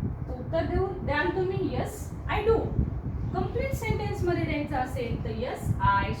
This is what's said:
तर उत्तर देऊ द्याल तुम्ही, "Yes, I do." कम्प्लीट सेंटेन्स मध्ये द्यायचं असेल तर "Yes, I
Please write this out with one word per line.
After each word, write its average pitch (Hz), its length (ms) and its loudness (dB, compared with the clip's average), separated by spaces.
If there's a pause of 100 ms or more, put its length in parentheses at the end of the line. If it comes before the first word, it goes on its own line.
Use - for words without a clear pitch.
(280)
तर - 40 -4
उत्तर 339 340 -2
देऊ 359 200 2 (180)
द्याल - 320 2
तुम्ही, 370 400 2
"Yes, - 180 -2 (360)
I 381 180 0
do." 453 100 6 (760)
कम्प्लीट 440 400 0
सेंटेन्स 427 500 0
मध्ये 330 200 2
द्यायचं 294 320 0
असेल 254 480 -2
तर 233 60 -2
"Yes, 226 340 -4 (240)
I 202 320 4